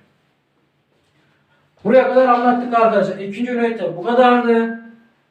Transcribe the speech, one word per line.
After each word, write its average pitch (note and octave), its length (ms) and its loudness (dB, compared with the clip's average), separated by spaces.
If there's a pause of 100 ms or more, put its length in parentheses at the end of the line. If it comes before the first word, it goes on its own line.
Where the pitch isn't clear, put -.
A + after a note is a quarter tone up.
(1800)
Buraya B3 240 2
kadar B3+ 200 2
anlattık A#3+ 460 0
arkadaşlar. G#3 440 0
İkinci G#3 340 -8
ünite A3 460 -4
bu F3+ 60 -12
kadardı. A#3 800 2 (500)